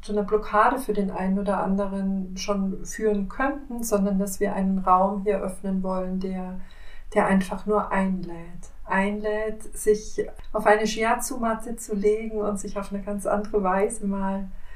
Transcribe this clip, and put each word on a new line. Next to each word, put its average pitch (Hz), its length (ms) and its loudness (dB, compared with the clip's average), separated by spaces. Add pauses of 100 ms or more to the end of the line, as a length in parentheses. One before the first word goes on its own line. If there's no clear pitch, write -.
zu 208 100 -6
einer 208 100 2
Blockade 214 560 4
für - 160 -2
den 196 160 2
einen 190 280 0
oder 196 240 0
anderen 196 760 0
schon 196 480 0
führen 202 440 0
könnten, 262 540 -2
sondern 196 360 2
dass 196 220 -2
wir 196 140 2
einen 190 240 2
Raum 190 460 4
hier 196 180 2
öffnen 190 400 -2
wollen, 185 380 -2
der, 185 400 -4 (540)
der 208 120 4
einfach 190 400 2
nur 208 240 2
einlädt. 185 460 0 (500)
Einlädt, 208 920 0
sich - 480 2 (260)
auf 214 140 0
eine 214 200 6
Shiatsu-Matte 226 920 -2
zu - 180 -8
legen 214 460 0
und 208 180 -2
sich 196 180 -6
auf 196 160 -4
eine 196 100 -4
ganz 202 240 -6
andere 202 360 2
Weise 190 440 2
mal, 196 420 -2 (280)